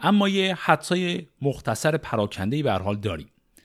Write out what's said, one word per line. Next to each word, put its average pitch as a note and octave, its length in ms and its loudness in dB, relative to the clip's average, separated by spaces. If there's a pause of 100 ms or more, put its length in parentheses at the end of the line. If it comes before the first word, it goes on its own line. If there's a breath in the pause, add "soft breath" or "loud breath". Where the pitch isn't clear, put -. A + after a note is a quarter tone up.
اما G3+ 280 4
یه F#3+ 260 2
حدسای F3 720 0 (160)
مختصر C#3 540 0
پراکنده‌ای A2 640 -2
به B2+ 100 2
هر F#2 100 0
حال G#2 140 -2
داریم. F#2+ 320 -6 (360 soft breath)